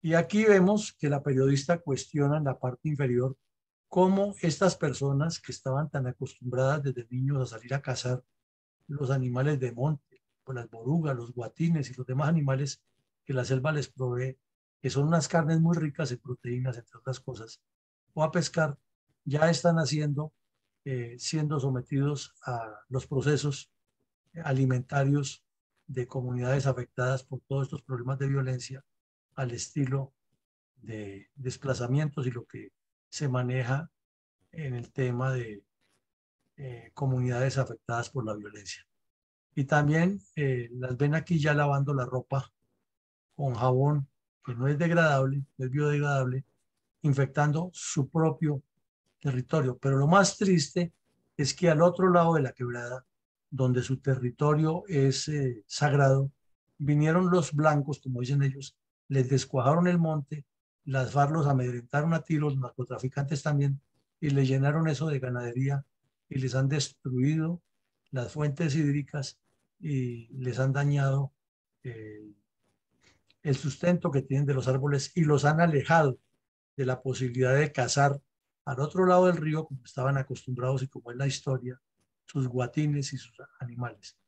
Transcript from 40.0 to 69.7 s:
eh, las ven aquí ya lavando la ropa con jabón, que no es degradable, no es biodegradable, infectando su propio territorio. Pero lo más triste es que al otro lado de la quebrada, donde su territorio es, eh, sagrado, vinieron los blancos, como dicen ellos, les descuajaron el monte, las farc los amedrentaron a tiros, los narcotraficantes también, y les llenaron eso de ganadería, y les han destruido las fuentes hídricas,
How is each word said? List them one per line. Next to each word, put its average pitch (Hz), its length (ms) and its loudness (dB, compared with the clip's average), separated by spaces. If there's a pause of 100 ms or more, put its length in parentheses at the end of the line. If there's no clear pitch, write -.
eh, 131 380 -2
las 127 240 -6
ven 147 180 2
aquí 160 240 0
ya 147 160 2
lavando 143 400 2
la 131 100 0
ropa 131 460 -4 (920)
con 131 140 -2
jabón, 135 500 2 (380)
que 123 100 -8
no 127 140 -2
es 147 100 0
degradable, 147 640 2 (140)
no 131 80 -8
es 127 80 -4
biodegradable, 143 720 0 (560)
infectando 147 720 0
su - 360 -4
propio 156 540 0 (560)
territorio. 131 600 -2
Pero 135 180 0
lo 139 100 4
más 190 300 6
triste 180 560 2 (440)
es 139 160 0
que 175 160 2
al 156 140 6
otro 180 260 4
lado 170 260 6
de 147 80 4
la 127 100 -2
quebrada, 120 520 -8 (460)
donde 127 320 2
su 131 140 -2
territorio 151 880 0
es, 135 400 2
eh, 135 400 -4
sagrado, 139 640 4 (480)
vinieron 156 520 2
los 170 220 2
blancos, 147 480 2
como 123 200 -6
dicen 139 240 0
ellos, 135 320 -4 (320)
les 135 200 2
descuajaron 143 600 2
el 180 100 4
monte, 156 460 -2 (400)
las 131 260 -2
farc 143 220 4
los 151 160 2
amedrentaron 131 680 0
a 160 80 -2
tiros, 151 300 0
los 135 100 -2
narcotraficantes 131 800 -6
también, 143 380 0 (400)
y 147 100 -2
les 139 180 4
llenaron 147 380 2
eso 160 220 0
de 143 100 -2
ganadería, 127 640 -4 (440)
y 143 100 -4
les 127 160 -2
han 135 140 2
destruido 151 920 -2 (520)
las 123 180 -4
fuentes 151 460 -2
hídricas, 143 640 -2 (400)